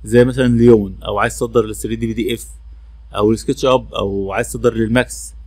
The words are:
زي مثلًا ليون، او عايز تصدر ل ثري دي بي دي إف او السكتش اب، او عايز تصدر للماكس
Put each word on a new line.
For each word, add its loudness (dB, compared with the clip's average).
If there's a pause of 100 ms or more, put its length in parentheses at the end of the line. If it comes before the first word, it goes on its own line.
زي 4
مثلًا 0
ليون، 4
او -4
عايز -2
تصدر 0
ل -10
ثري -8
دي -6
بي -4
دي -2
إف -12 (680)
او 2
السكتش -4
اب، 0
او -6
عايز -4
تصدر -2
للماكس -2 (120)